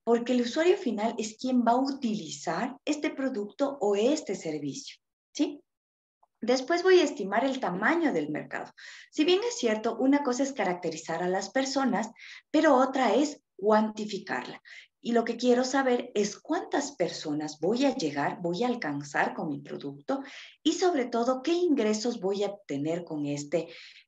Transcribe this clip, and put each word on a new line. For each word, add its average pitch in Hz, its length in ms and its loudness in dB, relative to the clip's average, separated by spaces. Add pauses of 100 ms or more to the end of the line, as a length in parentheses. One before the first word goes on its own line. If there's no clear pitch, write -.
Porque 233 280 2
el 247 80 4
usuario 320 360 4
final 226 400 -2
es 220 220 -6
quien 254 220 2
va 226 120 4
a 254 80 4
utilizar 202 1040 -4
este 302 260 -2
producto 262 720 -4
o 202 140 2
este 233 400 0
servicio, 147 640 -8 (360)
¿sí? - 280 -2 (800)
Después 262 420 0
voy 370 160 8
a 320 60 8
estimar 208 400 -2
el 262 160 -2
tamaño 226 520 0
del 151 180 -2
mercado. - 420 -8 (400)
Si 302 120 2
bien 359 140 4 (100)
es 466 100 -6
cierto, 220 380 -2
una 285 280 4
cosa 247 180 0
es 269 100 0
caracterizar 175 680 -4
a 180 60 0
las 196 220 -2
personas, 262 600 0 (400)
pero 302 240 6
otra 254 400 4
es 294 260 2 (140)
cuantificarla. 214 1080 -2 (400)
Y 233 120 -4
lo 226 120 4
que 226 120 -4
quiero 247 260 4
saber 254 520 0
es 208 240 0
cuántas - 540 -4
personas 151 680 -4
voy 233 240 2
a 269 100 2
llegar, 143 460 -2
voy 180 240 -2
a 247 40 2
alcanzar 160 640 -2
con 170 160 -6
mi 143 100 -6
producto 143 640 -8 (420)
y 320 80 4
sobre 349 340 2
todo 247 360 0
qué 320 100 0
ingresos 240 680 2
voy 196 240 0
a 196 60 -2
obtener 160 540 -4
con 151 220 -4
este, 147 420 -2 (400)